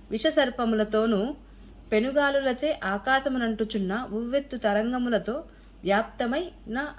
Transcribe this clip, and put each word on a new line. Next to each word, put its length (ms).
విషసర్పములతోనూ 1200
పెనుగాలులచే 920
ఆకాశమునంటుచున్న 1300
ఉవ్వెత్తు 440
తరంగములతో 880
వ్యాప్తమైన, 1000